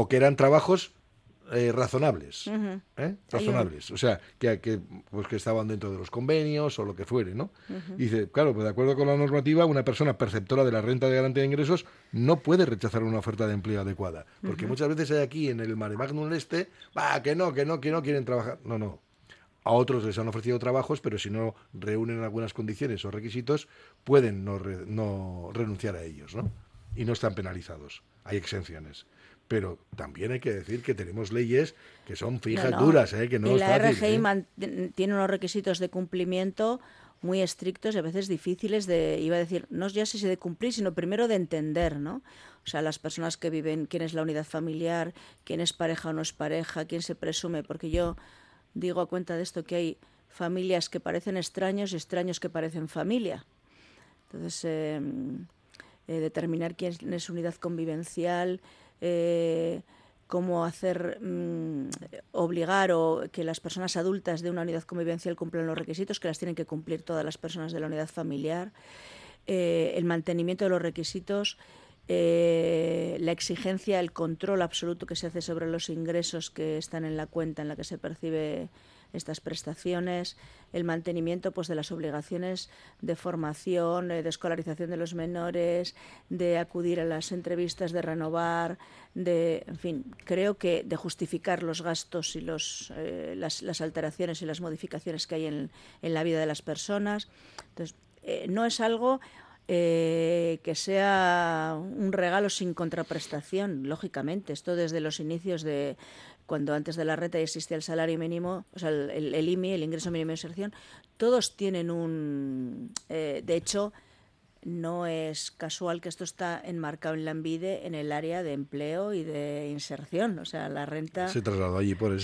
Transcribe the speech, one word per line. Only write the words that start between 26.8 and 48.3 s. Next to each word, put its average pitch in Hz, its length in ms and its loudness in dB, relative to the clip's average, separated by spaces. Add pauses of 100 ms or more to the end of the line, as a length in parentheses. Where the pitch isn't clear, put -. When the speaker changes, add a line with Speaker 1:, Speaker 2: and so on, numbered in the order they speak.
Speaker 1:
Y 123 80 -2
no 110 80 0
están 110 240 0
penalizados. 90 680 -8 (200)
Hay 98 140 -2
exenciones. 82 680 -6 (420)
Pero 95 320 0 (180)
también 76 340 -4
hay 127 80 -2
que 120 140 0
decir 101 280 -4
que 127 140 0
tenemos 98 380 -6
leyes 120 420 4 (320)
que - 80 -8
son 120 240 -4
fijas, 127 320 2
Speaker 2:
No, - 80 2
no. 127 60 8
Speaker 1:
duras, 151 260 10
¿eh? 107 160 0
Que 123 100 2
no 107 120 4
Speaker 2:
Y 196 60 8
Speaker 1:
es 196 40 8
Speaker 2:
la 190 80 6
Speaker 1:
fácil, - 180 8
Speaker 2:
R 226 120 8
G 208 140 4
I - 40 6
Speaker 1:
¿eh? 226 40 4
Speaker 2:
man-, 196 280 4 (480)
tiene 190 180 2
unos 196 160 4
requisitos 190 500 0
de 180 100 0
cumplimiento 185 920 0 (420)
muy 185 200 2
estrictos 185 540 -2
y - 20 2
a 180 40 2
veces 185 280 -2
difíciles 190 580 0
de, 160 320 4
iba 160 160 2
a 175 40 4
decir, 170 300 -2
no 180 200 -2
ya 208 160 0
sé 214 140 -4
si 202 80 -2
de 185 100 2
cumplir, 185 340 -4
sino 202 220 0
primero 196 340 0
de 226 80 4
entender, 156 640 0
¿no? 175 220 -6 (420)
O - 60 -10
sea, 151 120 -2
las 156 160 0
personas 165 380 -4
que 175 140 -2
viven, 156 380 -2
quién 165 160 -2
es 160 100 -4
la 160 80 0
unidad 156 240 0
familiar, 165 680 -2 (300)
quién - 160 -4
es 170 140 0
pareja 165 360 0
o 160 40 -2
no 160 80 -2
es 160 100 -4
pareja, 160 540 -2
quién 170 160 -4
se 165 140 -4
presume, 160 460 -4
porque 160 280 -8
yo 170 260 2 (580)